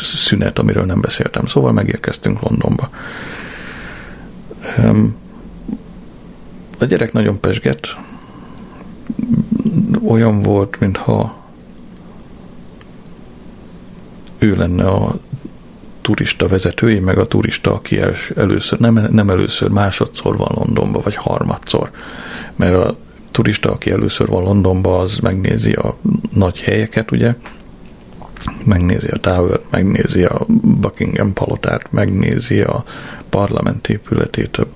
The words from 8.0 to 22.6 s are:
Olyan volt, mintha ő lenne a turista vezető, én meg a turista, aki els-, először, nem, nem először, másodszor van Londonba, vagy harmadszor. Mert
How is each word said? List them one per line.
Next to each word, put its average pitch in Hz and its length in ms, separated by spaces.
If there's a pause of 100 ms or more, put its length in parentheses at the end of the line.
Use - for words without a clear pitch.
Olyan 113 340
volt, 101 380
mintha 107 640 (3000)
ő 101 180
lenne 90 320
a 101 300 (840)
turista 101 460
vezető, 95 440
én 101 100
meg 95 160
a 101 100
turista, - 460
aki - 260
els-, 95 360
először, 101 440
nem, 117 320
nem 104 180
először, 98 400
másodszor - 680
van - 160
Londonba, - 460
vagy - 160
harmadszor. - 760 (640)
Mert 90 180